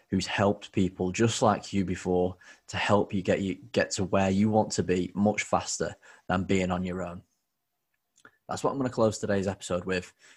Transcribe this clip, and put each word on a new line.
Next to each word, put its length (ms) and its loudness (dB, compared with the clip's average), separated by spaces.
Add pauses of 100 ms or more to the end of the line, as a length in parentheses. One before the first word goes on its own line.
(100)
who's 160 0
helped 460 0
people 380 0
just 320 0
like 300 0
you 120 0
before 520 0 (320)
to 80 -8
help 380 2
you 80 -2
get, 180 2
you 160 -2 (160)
get 200 0
to 120 -2
where 260 2
you 200 4
want 200 2
to 120 -2
be 320 0
much 280 2
faster 520 -2 (340)
than 160 0
being 260 0
on 140 -2
your 180 -6
own. 200 -10 (1300)
That's 140 -6
what 80 0
I'm 60 -4
gonna 140 -2
close 280 2
today's 280 -2
episode 380 -4
with. 280 -4 (240)